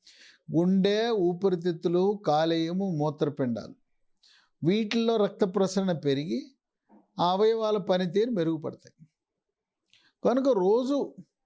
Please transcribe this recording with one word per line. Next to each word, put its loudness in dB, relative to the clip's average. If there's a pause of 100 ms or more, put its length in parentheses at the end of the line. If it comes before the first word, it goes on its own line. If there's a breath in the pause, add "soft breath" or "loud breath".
(560 loud breath)
గుండె, 2
ఊపిరితిత్తులు, 0
కాలేయము, 0 (100)
మూత్రపిండాలు, -4 (880 soft breath)
వీటిల్లో 0
రక్త 0
ప్రసరణ 0
పెరిగి -2 (800)
ఆ 2
అవయవాల 2
పనితీరు 0
మెరుగుపడతాయి. -4 (1160 soft breath)
కనుక 2 (100)
రోజు 0 (320)